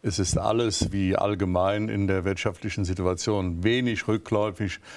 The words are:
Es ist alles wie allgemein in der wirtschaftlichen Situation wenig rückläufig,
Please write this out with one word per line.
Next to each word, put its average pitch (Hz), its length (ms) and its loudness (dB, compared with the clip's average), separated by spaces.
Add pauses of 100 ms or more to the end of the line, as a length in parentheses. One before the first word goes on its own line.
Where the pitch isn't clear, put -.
Es 101 140 -2
ist 95 180 0
alles 107 540 0
wie 95 240 2
allgemein 98 720 0
in 101 200 0
der 95 180 0
wirtschaftlichen 98 580 -2
Situation 90 800 0
wenig 120 460 2
rückläufig, 107 720 0 (140)